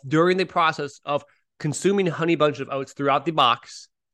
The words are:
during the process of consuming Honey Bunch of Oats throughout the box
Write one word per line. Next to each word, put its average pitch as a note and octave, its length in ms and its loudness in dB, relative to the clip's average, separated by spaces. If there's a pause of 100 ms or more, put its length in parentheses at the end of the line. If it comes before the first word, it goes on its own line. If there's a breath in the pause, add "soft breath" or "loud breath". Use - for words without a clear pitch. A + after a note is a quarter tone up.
during E3 340 2
the F#3 60 0
process D#3+ 600 -2
of C#3+ 200 -4 (360)
consuming F#3 460 0
Honey E3 280 0
Bunch D3 240 0
of C3+ 120 -8
Oats C3+ 240 -8
throughout C#3 300 0
the E3+ 60 -2
box C3+ 580 0 (260)